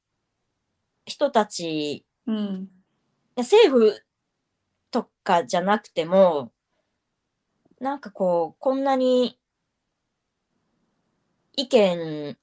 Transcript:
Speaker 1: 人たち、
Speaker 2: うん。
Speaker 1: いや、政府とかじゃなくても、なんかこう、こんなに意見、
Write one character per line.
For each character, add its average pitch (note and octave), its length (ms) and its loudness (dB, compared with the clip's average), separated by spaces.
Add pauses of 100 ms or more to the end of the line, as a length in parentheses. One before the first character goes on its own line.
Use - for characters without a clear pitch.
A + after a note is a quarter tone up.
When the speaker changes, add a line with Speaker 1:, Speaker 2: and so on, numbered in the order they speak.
(1080)
Speaker 1:
人 - 240 -4
た G#3+ 160 0
ち、 D#3 580 -8 (220)
Speaker 2:
う A3 60 -6
ん。 - 40 -4
Speaker 1:
い G#3 40 -6 (960)
や、 B3 60 -2
政 F#4 340 6
府 G#3+ 260 2 (880)
と G3 180 -4 (140)
か F3 220 0
じ - 120 -4
ゃ F3 40 -2
な G3+ 200 0
く - 80 -20
て E3 160 -6
も、 E3+ 480 2 (1300)
な C4+ 160 -6
ん C#4 40 -14
か G3+ 100 -18
こ F3 440 -2
う、 - 40 -20
こ C4+ 160 -2
ん C4+ 100 -4
な C4+ 120 0
に B3+ 420 0 (2250)
意 C#4 120 -6
見、 E3 760 0